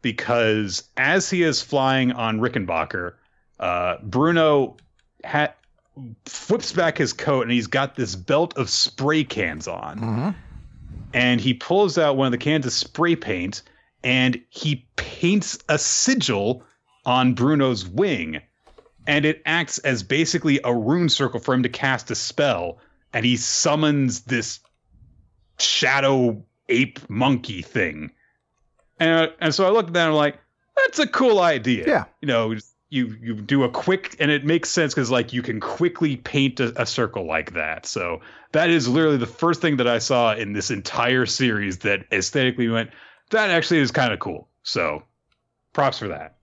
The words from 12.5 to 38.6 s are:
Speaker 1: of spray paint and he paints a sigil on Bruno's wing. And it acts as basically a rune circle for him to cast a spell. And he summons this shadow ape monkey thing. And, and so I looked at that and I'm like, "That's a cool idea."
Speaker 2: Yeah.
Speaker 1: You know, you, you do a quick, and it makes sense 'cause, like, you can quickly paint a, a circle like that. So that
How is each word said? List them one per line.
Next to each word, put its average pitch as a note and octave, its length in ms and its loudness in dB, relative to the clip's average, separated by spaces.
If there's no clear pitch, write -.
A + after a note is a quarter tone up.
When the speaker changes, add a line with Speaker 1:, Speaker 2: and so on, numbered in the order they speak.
Speaker 1:
of B2 80 -4
spray E3+ 420 0
paint F#2+ 480 -6
and B2+ 460 2
he - 380 -4
paints - 600 -2
a D3 100 2
sigil B2+ 840 0
on B2+ 300 4
Bruno's C3 520 2
wing. F#2 540 -2
And D3 200 2
it D3+ 180 0
acts E3 340 -2
as B2 240 -2
basically D3 600 0
a B2 100 0
rune D3 360 0
circle B2 300 -2
for C3+ 120 -2
him B2+ 120 2
to B2 40 -2
cast C3 420 -2
a A#2 40 -4
spell. F#2 640 -2
And A#2 140 0
he B2 100 4
summons D3 840 0
this - 380 -4
shadow C3 840 2
ape A#2 320 0
monkey A2+ 500 0
thing. D#2 520 -4
And, E3 420 4
and D#3 140 2
so F#3+ 120 2
I F#3+ 40 4
looked G#3 180 2
at E3+ 60 -10
that F3 80 4
and D#3+ 80 4
I'm D#3 60 2
like, D3 220 2
"That's C5+ 220 2
a G4+ 80 2
cool A3+ 340 4
idea." B2+ 460 2
Speaker 2:
Yeah. A#3+ 180 2
Speaker 1:
You D3 80 -4
know, A2+ 260 0
you, A#2+ 320 -2
you A2+ 120 -6
do B2+ 300 2
a B2 60 0
quick, - 500 -2
and D3 100 2
it C#3+ 140 0
makes E3 240 2
sense D#3 240 0
'cause, B2 180 -2
like, B2 220 0
you B2 100 -2
can A2+ 160 -6
quickly D#3+ 600 -2
paint C3+ 420 0
a, A#2+ 200 -2
a A#2 40 0
circle G#2+ 420 -4
like D#2+ 280 -4
that. D#2+ 320 -6
So F2 340 -6
that D#3+ 160 2